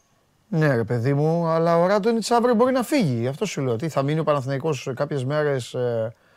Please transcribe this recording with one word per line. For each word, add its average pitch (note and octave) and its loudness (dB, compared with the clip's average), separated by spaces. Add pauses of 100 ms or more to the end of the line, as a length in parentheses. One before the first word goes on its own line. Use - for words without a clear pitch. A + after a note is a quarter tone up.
(500)
Ναι, D#3 2
ρε A2+ 0
παιδί A#2+ -2
μου, D#3+ 0
αλλά E3 2
ο F3 4
Ράντονιτς G#3+ 0
αύριο A#3+ 4
μπορεί B3+ 4
να B3+ 0
φύγει. C3 0
Αυτό D3 -4
σου D3 -6
λέω. B2 0
Τι, D#3 -4
θα C#3 -2
μείνει D3+ 0
ο D3+ 0
Παναθηναϊκός C#3 -2
κάποιες C#3+ -4
μέρες, C#3+ -2
ε, A#2 -2 (220)